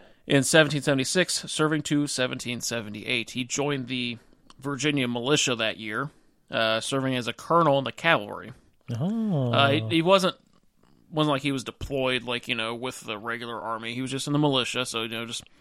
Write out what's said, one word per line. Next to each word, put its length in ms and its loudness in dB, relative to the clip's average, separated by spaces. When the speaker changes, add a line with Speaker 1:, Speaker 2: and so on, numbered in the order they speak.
Speaker 1:
in 160 6
seventeen 400 6
seventy-six, 680 0
serving 320 0
to 240 2
seventeen 540 -4
seventy-eight. 680 -4
He 140 -4
joined 440 -2
the 300 -4
Virginia 480 0
militia 500 2
that 220 0
year, 320 -4
uh, 300 2
serving 340 -2
as 140 -2
a 40 -4
colonel 460 4
in 60 0
the 80 -4
cavalry. 600 0
Speaker 2:
Oh. 540 0
Speaker 1:
Uh, 180 4
he, 100 2
he 120 2
wasn't, 320 4
wasn't 240 2
like 80 -2
he 100 0
was 100 -2
deployed, 600 -2
like, 240 -4
you 60 0
know, 200 -4
with 280 -8
the 160 -6
regular 420 -8
army. 340 -6
He 80 -4
was 80 -4
just 160 -4
in 60 -2
the 60 4
militia, 480 2
so, 160 -4
you 60 -4
know, 180 -6
just 180 -10